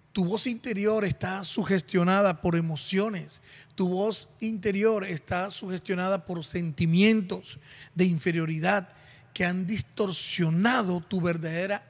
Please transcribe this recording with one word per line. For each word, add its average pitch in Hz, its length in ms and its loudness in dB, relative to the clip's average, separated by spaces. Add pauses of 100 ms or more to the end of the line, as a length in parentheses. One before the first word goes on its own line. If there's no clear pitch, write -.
(120)
tu 185 140 0
voz 196 200 -2
interior 220 600 0
está 185 400 -4
sugestionada 185 960 2
por 170 160 2
emociones, 170 840 -2 (340)
tu 190 120 2
voz 190 400 0 (140)
interior 214 640 0
está 185 440 -4
sugestionada 185 760 -2
por 170 180 -6
sentimientos 180 1160 2 (360)
de 175 80 4
inferioridad 170 840 0 (440)
que 185 120 -2
han 180 200 -2
distorsionado 185 1300 0
tu 180 220 -4
verdadera 170 680 -4